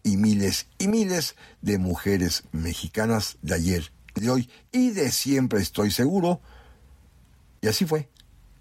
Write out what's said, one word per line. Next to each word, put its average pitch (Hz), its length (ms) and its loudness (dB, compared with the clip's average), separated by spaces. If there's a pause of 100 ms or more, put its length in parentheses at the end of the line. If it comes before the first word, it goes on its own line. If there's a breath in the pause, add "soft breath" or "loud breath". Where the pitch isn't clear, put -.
y 101 140 2
miles 101 500 2 (120)
y 196 100 -2
miles 190 480 0 (240 loud breath)
de 101 180 0
mujeres 90 720 -2
mexicanas 98 920 -4
de 87 120 -4
ayer, 85 380 0 (220)
de 110 160 -2
hoy 127 200 0 (200 loud breath)
y 254 200 2
de 165 200 0
siempre, 131 500 2
estoy 104 300 0
seguro. 175 500 0 (1200 soft breath)
Y 107 60 0
así 165 180 0
fue, 156 240 -2 (500)